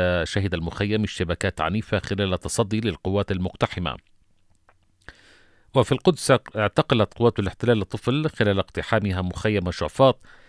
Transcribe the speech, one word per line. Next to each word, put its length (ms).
شهد 300
المخيم 500
اشتباكات 560
عنيفة 380
خلال 400
تصدي 420
للقوات 520
المقتحمة. 640
وفي 180
القدس 400
اعتقلت 580
قوات 240
الاحتلال 500
طفل 400
خلال 300
اقتحامها 640
مخيم 480
شعفاط، 500